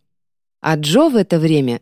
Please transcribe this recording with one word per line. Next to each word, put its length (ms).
А 160
Джо 320
в 80
это 220
время 440